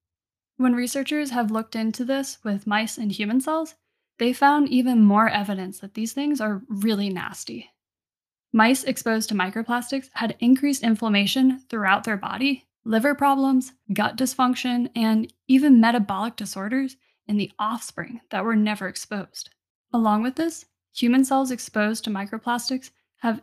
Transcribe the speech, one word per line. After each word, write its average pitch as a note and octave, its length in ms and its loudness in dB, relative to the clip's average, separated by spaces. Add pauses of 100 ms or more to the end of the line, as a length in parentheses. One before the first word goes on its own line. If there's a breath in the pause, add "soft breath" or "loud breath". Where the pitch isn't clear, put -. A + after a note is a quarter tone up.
(580)
When B3+ 180 2
researchers C4+ 560 -4
have A#3+ 200 -2
looked A3 240 -6
into A3 300 -4
this C4+ 380 -4
with G3+ 240 -4
mice G#3+ 300 -2
and G#3+ 140 -2
human G#3+ 300 0
cells, D#4 340 -4 (440)
they A#3+ 120 0
found C#4 380 4
even B3 340 4
more G#3 240 6
evidence G3 520 -4
that G3 160 -18
these A3+ 180 -6
things C#4+ 260 -2
are G#3+ 280 -2
really G3+ 420 0
nasty. - 600 -10 (840)
Mice A3+ 300 4
exposed A3+ 460 -2
to G#3+ 60 -2
microplastics A#3 800 -4
had - 260 -4
increased C4 440 2
inflammation A3+ 840 2
throughout G#3 340 0
their G#3+ 140 -2
body, B3+ 500 -4 (180)
liver A3+ 300 2
problems, C4+ 580 2 (200)
gut G#3 220 -2
dysfunction, B3+ 800 0
and A3 380 0 (140)
even C4 340 8
metabolic G#3 540 0
disorders A3 600 -6 (320)
in G#3 100 0
the G3 200 -2
offspring A3+ 720 -8
that G3+ 160 -4
were A3+ 100 0
never G#3+ 320 0
exposed. - 640 -12 (420)
Along G#3+ 300 2
with B3+ 140 -4
this, D#4+ 300 -4 (280)
human B3+ 320 4
cells C4 240 0
exposed A3 540 -4
to A3 80 -6
microplastics A#3 800 -6 (260)
have A#3 260 -4